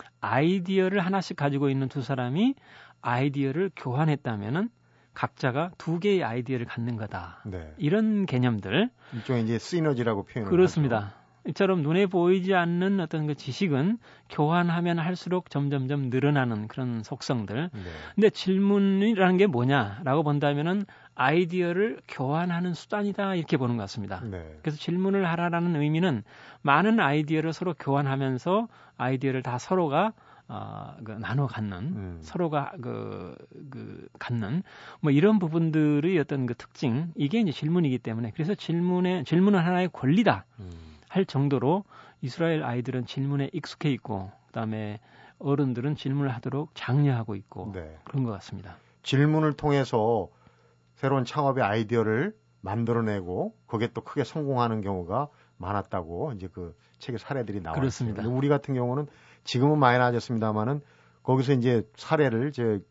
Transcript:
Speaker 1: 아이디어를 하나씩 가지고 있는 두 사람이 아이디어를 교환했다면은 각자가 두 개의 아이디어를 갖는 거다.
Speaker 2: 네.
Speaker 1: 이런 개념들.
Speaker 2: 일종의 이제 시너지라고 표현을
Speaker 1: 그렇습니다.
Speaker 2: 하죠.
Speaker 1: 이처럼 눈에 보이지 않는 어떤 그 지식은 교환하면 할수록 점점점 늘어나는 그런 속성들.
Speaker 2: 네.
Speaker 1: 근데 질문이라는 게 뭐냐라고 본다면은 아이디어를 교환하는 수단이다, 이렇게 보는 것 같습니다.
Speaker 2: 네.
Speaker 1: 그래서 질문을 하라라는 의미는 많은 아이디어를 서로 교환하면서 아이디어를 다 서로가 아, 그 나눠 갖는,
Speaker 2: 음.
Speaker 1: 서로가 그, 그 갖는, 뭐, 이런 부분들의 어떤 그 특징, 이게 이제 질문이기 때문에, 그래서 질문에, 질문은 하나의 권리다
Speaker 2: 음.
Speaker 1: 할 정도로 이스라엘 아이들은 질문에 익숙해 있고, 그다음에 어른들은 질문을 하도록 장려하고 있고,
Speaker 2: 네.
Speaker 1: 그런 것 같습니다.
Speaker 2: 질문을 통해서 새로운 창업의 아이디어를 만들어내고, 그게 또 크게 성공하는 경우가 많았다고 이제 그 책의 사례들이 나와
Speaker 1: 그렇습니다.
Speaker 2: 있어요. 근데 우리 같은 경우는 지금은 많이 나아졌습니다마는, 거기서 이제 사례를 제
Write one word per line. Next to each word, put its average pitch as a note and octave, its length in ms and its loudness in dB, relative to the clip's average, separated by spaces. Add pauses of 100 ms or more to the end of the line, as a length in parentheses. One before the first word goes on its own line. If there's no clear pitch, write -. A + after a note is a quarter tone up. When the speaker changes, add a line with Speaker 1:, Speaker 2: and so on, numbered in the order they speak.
(200)
Speaker 1:
아이디어를 F#3 800 2
하나씩 F#3 360 -2
가지고 C#3+ 340 0
있는 C3+ 180 0
두 C#3 140 -6
사람이 C3+ 520 0 (460)
아이디어를 C3+ 760 0
교환했다면은 C3+ 960 -2 (420)
각자가 C#3 680 -2
두 E3 220 -4
개의 F#3+ 240 2
아이디어를 A#2 420 -4
갖는 A#2 300 -6
거다. F#2 500 -10
Speaker 2:
네. F2 320 -10
Speaker 1:
이런 G3+ 480 2
개념들. B2 640 2 (220)
Speaker 2:
일종의 A#2+ 320 0
이제 A2+ 140 0
시너지라고 B2 680 0
표현을 - 260 -6
Speaker 1:
그렇습니다. D#3+ 460 4
Speaker 2:
하죠. G2+ 280 -6 (220)
Speaker 1:
이처럼 F#3 360 0
눈에 E3+ 240 2
보이지 F#3 480 4
않는 F3+ 440 2
어떤 D#3 300 -2
그 D3 80 0
지식은 D#3+ 600 0 (320)
교환하면 E3+ 680 2
할수록 F3+ 520 -4
점점점 C#3 580 -2
늘어나는 B2 580 2
그런 A#2+ 380 -6
속성들. B2+ 680 -4
Speaker 2:
네. A2 80 -12 (360)
Speaker 1:
근데 G3+ 140 6
질문이라는 G3 1080 4
게 G3 100 6
뭐냐라고 C3 800 2
본다면은 D3 600 0 (300)
아이디어를 F3 960 2
교환하는 E3+ 680 -2
수단이다, G3+ 640 -4
이렇게 D#3 200 -2
보는 A#2+ 200 0
것 A2+ 60 -4
같습니다. G2 420 -8
Speaker 2:
네. E2 380 -10
Speaker 1:
그래서 D3+ 160 -4
질문을 F#3+ 500 0
하라라는 E3+ 520 0
의미는 D3+ 440 2 (380)
많은 F#3 360 4
아이디어를 D#3 540 2
서로 F3 220 -4
교환하면서 C#3 920 0 (300)
아이디어를 C3 480 -2
다 B2 140 -4
서로가 F3+ 540 0 (340)
아, G#2 560 -12
그 A2 100 -10
나눠 A2+ 340 -2
갖는, G#2+ 320 -6
Speaker 2:
음. G2 420 -8
Speaker 1:
서로가 D3+ 520 -4 (100)
그, G#2+ 520 -10 (360)
그 A2 360 -14 (120)
갖는, A#2+ 440 -4 (380)
뭐, D#3 100 2
이런 G3 280 6
부분들의 D#3+ 800 2
어떤 C#3 260 0
그 A#2+ 100 -2
특징, D3+ 600 -2
이게 D#3+ 240 0
이제 G3+ 100 2
질문이기 D3+ 480 0
때문에, A2+ 360 -4
그래서 E3 200 -2
질문에, F3+ 680 0
질문은 F#3 340 4
하나의 F3+ 320 2
권리다 C#3+ 540 2 (160)
Speaker 2:
음. F#2 100 -12 (380)
Speaker 1:
할 F#3+ 160 2
정도로 C#3 600 2 (360)
이스라엘 D#3+ 420 -2
아이들은 B2 440 -4
질문에 C#3 480 -2
익숙해 - 380 -4
있고, G2 380 -6 (180)
그다음에 A2 520 -6 (380)
어른들은 C#3 580 0
질문을 C#3 380 -2
하도록 C3+ 400 -6
장려하고 B2+ 640 0
있고, G2 360 -12
Speaker 2:
네. D#2+ 320 -12
Speaker 1:
그런 C3+ 200 -4
것 A2+ 80 -2
같습니다. F#2 440 -12 (260)
Speaker 2:
질문을 D3+ 520 2
통해서 A#2 760 0 (680)
새로운 C3+ 280 0
창업의 C3+ 400 0
아이디어를 A2+ 680 0 (260)
만들어내고, A2 960 -2 (120)
그게 A2+ 280 -2
또 - 80 -6
크게 - 220 -4
성공하는 A#2+ 580 0
경우가 G2 460 -4 (280)
많았다고 F#2+ 760 -6
이제 F#2 200 -10
그 E2+ 220 -12 (240)
책의 A#2+ 200 -8
사례들이 G#2 440 -6
나와 E2 140 -6
Speaker 1:
그렇습니다. B2 440 -2
Speaker 2:
있어요. A2 80 -4
근데 B2 100 -2
우리 C#3 100 2
같은 C#3 260 2
경우는 B2+ 320 -2 (380)
지금은 C#3+ 340 4
많이 B2+ 200 6
나아졌습니다마는, A#2 800 2 (420)
거기서 C3 300 2
이제 A#2+ 340 4 (100)
사례를 C#3 560 2
제 A2 280 0 (100)